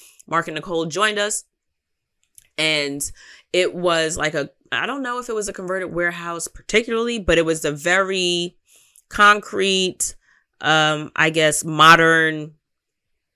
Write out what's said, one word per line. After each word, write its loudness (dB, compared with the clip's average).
Mark -2
and -10
Nicole -4
joined -2
us, -4
and -2
it 0
was 0
like -2
a, -4
I -2
don't -6
know -6
if -12
it -4
was -6
a -10
converted -8
warehouse -6
particularly, -2
but 2
it 4
was -2
a -2
very -2
concrete, 2
um, 0
I 2
guess 0
modern 4